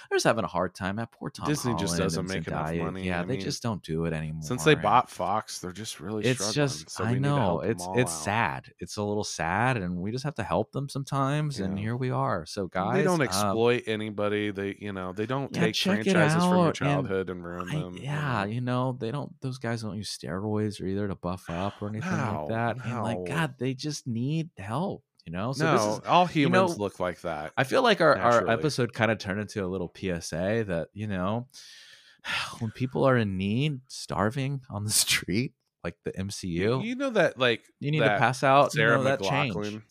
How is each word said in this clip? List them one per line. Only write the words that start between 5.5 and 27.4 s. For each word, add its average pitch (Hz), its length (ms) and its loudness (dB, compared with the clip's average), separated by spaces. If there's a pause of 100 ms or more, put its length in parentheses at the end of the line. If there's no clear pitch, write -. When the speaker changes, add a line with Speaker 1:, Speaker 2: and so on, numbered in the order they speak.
Speaker 2:
they're 90 120 -8
just 101 280 -10
really 104 260 -4
Speaker 1:
it's 123 140 2
Speaker 2:
struggling. 104 140 0
Speaker 1:
just, 135 380 0
Speaker 2:
So - 120 -6
Speaker 1:
I 110 40 0
Speaker 2:
we 117 80 2
need 131 80 0
to 143 60 2
Speaker 1:
know, 143 80 2
Speaker 2:
help 87 260 2
them 98 80 0
Speaker 1:
it's, 87 120 -4
Speaker 2:
all 95 160 0
Speaker 1:
it's 131 120 2
Speaker 2:
out. 78 120 -8
Speaker 1:
sad. 98 560 0
It's - 180 -10
a 104 60 -2
little 104 200 0
sad, 101 540 0
and 90 200 -4
we 95 140 -4
just 127 120 -6
have 143 120 -6
to 113 80 -4
help 92 280 -2
them 139 180 -6
sometimes, 139 680 -2
and 98 180 -4
Speaker 2:
Yeah. 101 60 -4
Speaker 1:
here 113 140 -2
we 123 140 -2
are. 127 340 -2
So, - 260 -6
Speaker 2:
They 110 320 0
don't 180 160 4
Speaker 1:
guys, 117 160 2
um, 101 140 2
Speaker 2:
exploit 117 380 4
anybody. 104 640 -2
They, 98 280 -4
you 104 140 -8
know, 92 200 -6
they 107 120 -2
don't 131 300 -4
Speaker 1:
yeah, 175 100 0
Speaker 2:
take 110 100 0
Speaker 1:
check 190 240 2
it - 120 -2
Speaker 2:
franchises 165 320 4
from 180 80 4
your 180 80 6
Speaker 1:
out, 175 80 6
and - 80 0
Speaker 2:
childhood 113 540 0
and 90 140 -6
ruin 87 260 -6
Speaker 1:
I, 92 100 -2
Speaker 2:
them, 90 160 -6
you 90 80 -12
Speaker 1:
yeah, 139 420 -2
Speaker 2:
know? 104 60 -4
Speaker 1:
you 120 100 -4
know, 123 380 -2
they 113 120 -4
don't, 139 300 -8
those 131 160 -6
guys 117 260 -4
don't 104 140 -8
use 104 200 -8
steroids 104 640 -2
or - 40 -4
either 98 220 -2
to 95 80 -4
buff 90 340 -6
up 90 320 -4
or 104 80 -6
Speaker 2:
<sighs> - 0 -
Speaker 1:
anything 131 220 -4
like 165 80 0 (140)
Speaker 2:
No, 76 160 -6
Speaker 1:
that. 113 360 -2
And, 120 180 -4
like, - 160 -2
Speaker 2:
no. 90 80 -6
Speaker 1:
God, 147 320 -2
they 131 140 -2
just 147 340 -8
need 139 500 -2
help, 117 460 -4 (220)
you 82 60 -12
know? 98 220 -4
So 151 180 2
this 123 140 6
Speaker 2:
No, 107 80 2
Speaker 1:
is, 104 120 -6
Speaker 2:
all 165 200 6
Speaker 1:
you 165 60 -4 (160)
Speaker 2:
humans 185 300 4
Speaker 1:
know, 104 60 -2
Speaker 2:
look 98 160 -4
like 90 220 -2
that, 78 360 -6